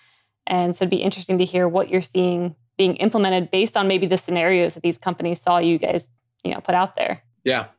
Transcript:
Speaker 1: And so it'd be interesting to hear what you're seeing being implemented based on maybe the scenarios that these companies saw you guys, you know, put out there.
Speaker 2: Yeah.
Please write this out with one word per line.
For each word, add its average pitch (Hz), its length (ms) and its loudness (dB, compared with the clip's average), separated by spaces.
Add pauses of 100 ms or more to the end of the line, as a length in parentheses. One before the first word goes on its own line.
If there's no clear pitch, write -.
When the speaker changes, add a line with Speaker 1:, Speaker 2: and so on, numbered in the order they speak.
(480)
Speaker 1:
And 180 280 0
so - 80 -4
it'd 175 80 0
be 185 100 0
interesting 190 380 -2
to 180 60 2
hear 180 220 0
what 175 220 0
you're 185 120 2
seeing 175 540 -2 (220)
being 185 200 2
implemented 190 540 0
based 190 240 0
on 202 120 2
maybe 190 180 2
the 180 120 2
scenarios 175 580 0
that 165 80 -8
these 170 140 -2
companies 175 440 -6
saw 175 160 2
you 170 200 2
guys, 175 300 -2 (360)
you 87 100 -4
know, - 80 -8
put 180 140 0
out 190 200 0
there. - 260 -4 (220)
Speaker 2:
Yeah. 123 220 -2 (140)